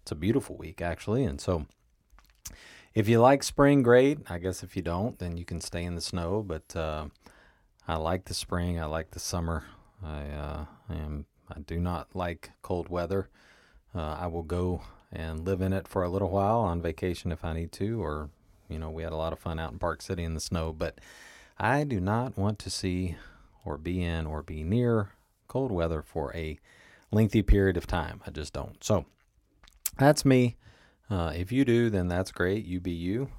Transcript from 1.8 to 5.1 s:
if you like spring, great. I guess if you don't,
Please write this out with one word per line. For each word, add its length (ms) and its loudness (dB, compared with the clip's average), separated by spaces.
if 160 2
you 100 8
like 240 8
spring, 400 6
great. 360 8
I 60 -6
guess 260 -4
if 140 -10
you 60 -4
don't, 360 0